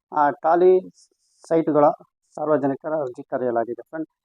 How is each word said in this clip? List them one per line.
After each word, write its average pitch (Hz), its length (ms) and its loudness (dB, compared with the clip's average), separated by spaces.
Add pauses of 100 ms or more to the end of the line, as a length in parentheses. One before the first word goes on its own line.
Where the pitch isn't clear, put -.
(120)
ಆ, 147 180 2
ಖಾಲಿ 175 420 2 (760)
ಸೈಟ್‌ಗಳ 160 360 2 (520)
ಸಾರ್ವಜನಿಕರ 151 580 -2
ಅರ್ಜಿ 139 280 -6
ಕರೆಯಲಾಗಿದೆ 120 600 -4
ಫ್ರೆಂಡ್. 160 260 -12 (160)